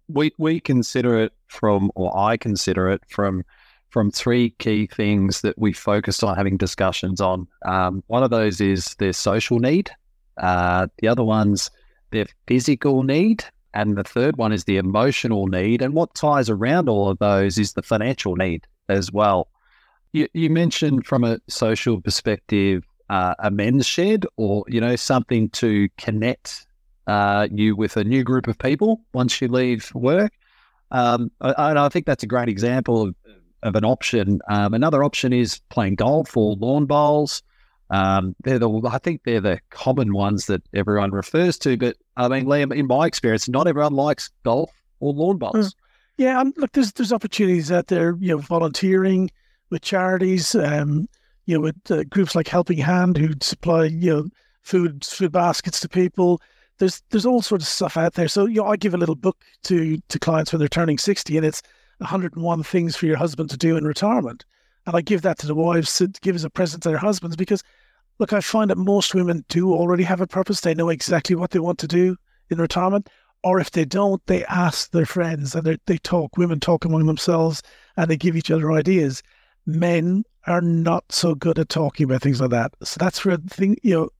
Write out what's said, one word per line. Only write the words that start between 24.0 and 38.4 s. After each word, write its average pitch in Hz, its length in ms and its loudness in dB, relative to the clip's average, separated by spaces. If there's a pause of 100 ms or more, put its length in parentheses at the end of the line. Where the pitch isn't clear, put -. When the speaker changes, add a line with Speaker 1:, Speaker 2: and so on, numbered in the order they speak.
Speaker 1:
or, 104 300 -2
you 117 140 -2
know, 120 160 0
something 117 540 0
to 104 380 2 (100)
connect, - 680 -6 (400)
uh, 104 440 2
you 104 240 2
with 104 220 -2
a 104 80 0
new 127 180 2
group 123 240 0
of 117 120 -4
people 208 420 0 (140)
once 127 260 0
you 127 80 0
leave 123 460 -2
work. 156 380 2 (580)
Um, 120 400 0 (100)
I, 143 300 0
and 151 80 2
I 143 100 4
think 170 180 -2
that's 139 160 0
a 117 60 -6
great 123 200 0
example 117 540 2
of, 95 120 -2 (480)
of 110 140 -2
an 107 80 2
option. 107 640 2
Um, 104 260 2
another 143 300 2
option 131 280 0
is 120 280 0 (100)
playing 98 260 0
golf 139 400 0
or 104 200 2
lawn 135 300 0
bowls. 147 560 2 (480)
Um, 98 540 0